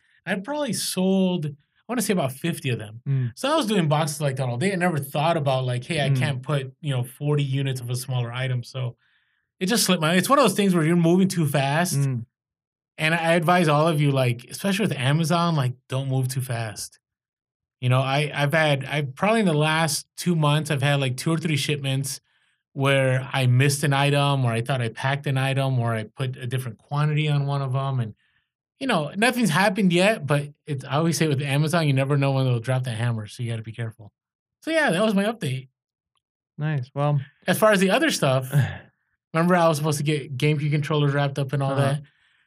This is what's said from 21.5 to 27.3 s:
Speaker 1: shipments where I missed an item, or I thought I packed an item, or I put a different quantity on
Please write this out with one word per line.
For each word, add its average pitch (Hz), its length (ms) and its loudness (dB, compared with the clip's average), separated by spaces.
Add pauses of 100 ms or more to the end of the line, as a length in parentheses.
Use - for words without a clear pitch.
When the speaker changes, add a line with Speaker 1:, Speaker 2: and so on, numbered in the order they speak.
Speaker 1:
shipments 135 640 -4 (520)
where 135 600 2
I 131 140 0
missed 131 380 4
an 143 80 2
item, 143 520 2
or 117 80 0
I 117 80 -2
thought 127 200 -2
I 113 100 -4
packed 143 360 -4
an 135 120 0
item, 135 400 0
or 117 160 0
I 110 100 -4
put 127 320 -8
a 127 100 -10
different 127 320 -6
quantity 151 500 -2
on 143 180 0